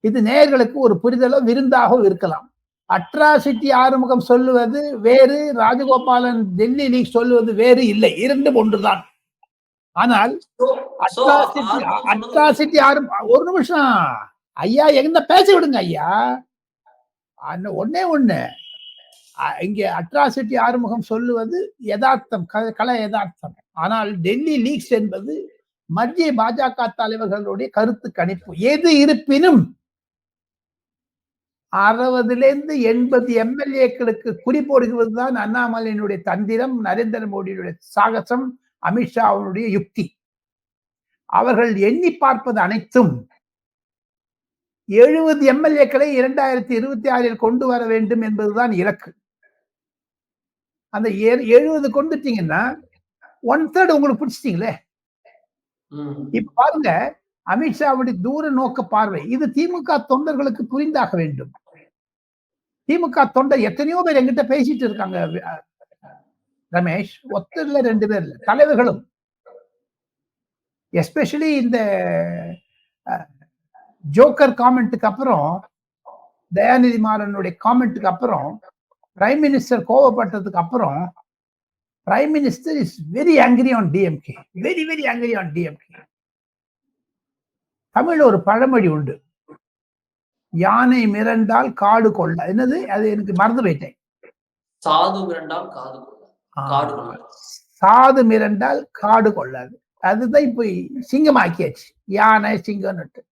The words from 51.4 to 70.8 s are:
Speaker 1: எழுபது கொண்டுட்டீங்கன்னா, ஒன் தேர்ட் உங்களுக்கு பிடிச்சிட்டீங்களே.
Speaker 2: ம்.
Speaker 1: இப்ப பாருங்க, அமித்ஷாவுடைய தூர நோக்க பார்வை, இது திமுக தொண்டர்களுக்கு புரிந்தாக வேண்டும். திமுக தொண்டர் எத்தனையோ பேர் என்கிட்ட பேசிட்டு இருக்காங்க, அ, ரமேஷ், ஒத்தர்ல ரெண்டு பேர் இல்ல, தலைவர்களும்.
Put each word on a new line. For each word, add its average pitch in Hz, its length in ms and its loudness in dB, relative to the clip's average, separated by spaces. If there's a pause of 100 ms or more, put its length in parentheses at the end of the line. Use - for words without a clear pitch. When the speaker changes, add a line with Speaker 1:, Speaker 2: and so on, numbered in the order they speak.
Speaker 1:
எழுபது 277 420 4
கொண்டுட்டீங்கன்னா, 247 840 -2 (680)
ஒன் 302 300 0
தேர்ட் 359 200 2
உங்களுக்கு 285 360 2
பிடிச்சிட்டீங்களே. 175 460 -6 (1160)
Speaker 2:
ம். 143 420 -12
Speaker 1:
இப்ப - 240 -6
பாருங்க, 269 640 -2 (300)
அமித்ஷாவுடைய 254 720 -2
தூர 294 280 -4
நோக்க 254 340 -2
பார்வை, 202 440 -4
இது 262 180 -2
திமுக 330 600 -2
தொண்டர்களுக்கு 277 600 -2
புரிந்தாக 285 460 -4
வேண்டும். 143 340 -6 (1400)
திமுக 320 400 0
தொண்டர் 277 260 0
எத்தனையோ 294 460 -2
பேர் 277 200 2
என்கிட்ட 254 120 0
பேசிட்டு 262 480 -2
இருக்காங்க, 185 460 -6 (140)
அ, 160 200 -14 (1080)
ரமேஷ், 180 420 -4 (160)
ஒத்தர்ல 285 480 -6
ரெண்டு 226 300 0
பேர் 202 140 -4
இல்ல, 147 140 -12
தலைவர்களும். 247 720 0 (1800)